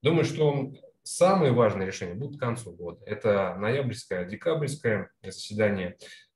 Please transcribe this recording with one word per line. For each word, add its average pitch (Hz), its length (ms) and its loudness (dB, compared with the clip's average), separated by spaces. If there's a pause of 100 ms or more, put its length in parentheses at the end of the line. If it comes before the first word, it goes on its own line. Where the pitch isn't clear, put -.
Думаю, 151 220 4
что 139 480 0 (320)
самые 175 480 4
важные 104 360 4
решения 92 260 -8
будут 135 240 -10
к - 20 -6
концу 117 320 -4
года. 85 340 -12
Это 98 540 0
ноябрьское, 107 640 -2
декабрьское 113 840 -2 (140)
заседание. 98 720 -2 (400)